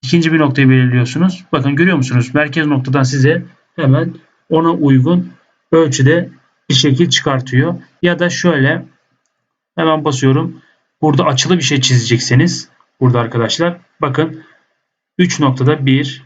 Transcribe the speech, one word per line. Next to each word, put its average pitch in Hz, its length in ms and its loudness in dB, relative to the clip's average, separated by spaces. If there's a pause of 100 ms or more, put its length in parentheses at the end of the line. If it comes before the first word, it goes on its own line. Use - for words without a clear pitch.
İkinci 165 300 0
bir 165 60 2
noktayı 135 320 2
belirliyorsunuz. 127 800 0
Bakın 143 240 -2
görüyor 175 200 2
musunuz? 127 380 -2
Merkez 151 320 0
noktadan 135 360 0
size 143 420 0 (320)
hemen 160 380 0 (360)
ona 165 200 2
uygun 156 640 0 (400)
ölçüde 160 580 2 (380)
bir 151 60 0
şekil 143 360 2
çıkartıyor. 135 640 -2 (280)
Ya 175 160 0
da 175 120 0
şöyle 160 540 0 (920)
hemen 160 280 0
basıyorum. 143 560 0 (420)
Burada 151 220 2
açılı 160 340 0
bir 143 60 -4
şey 135 160 0
çizecekseniz 127 880 0 (320)
burada 123 200 2
arkadaşlar 117 580 -4 (220)
bakın 151 420 -4 (760)
üç 180 220 0
noktada 135 460 0
bir 135 400 -2